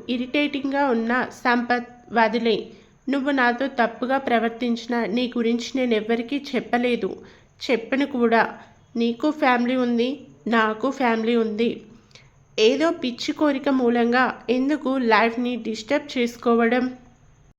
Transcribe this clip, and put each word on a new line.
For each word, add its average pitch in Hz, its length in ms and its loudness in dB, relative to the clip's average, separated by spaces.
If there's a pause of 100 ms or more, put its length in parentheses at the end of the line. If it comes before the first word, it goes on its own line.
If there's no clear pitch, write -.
ఇరిటేటింగ్గా 277 800 -2
ఉన్న 233 380 0 (180)
సంపత్, 240 440 0 (240)
"వదిలే, 226 540 2 (440)
నువ్వు 277 200 0
నాతో 247 360 2
తప్పుగా 247 520 -2
ప్రవర్తించినా 233 880 -2
నీ 247 320 -2
గురించి 233 380 0
నేనెవ్వరికీ 233 680 0 (120)
చెప్పలేదు, 240 600 -2 (540)
చెప్పను 254 360 0
కూడా. 233 480 2 (420)
నీకు 233 340 0
ఫ్యామిలీ 254 460 2
ఉంది, 247 440 0 (260)
నాకు 220 440 2
ఫ్యామిలీ 233 460 0
ఉంది. 220 460 -2 (760)
ఏదో 269 320 4
పిచ్చి 285 420 -4
కోరిక 285 360 0
మూలంగా 240 720 2 (100)
ఎందుకు 269 480 0
లైఫ్ని 233 580 2
డిస్టర్బ్ 254 640 -4
చేసుకోవడం?" 233 720 2 (680)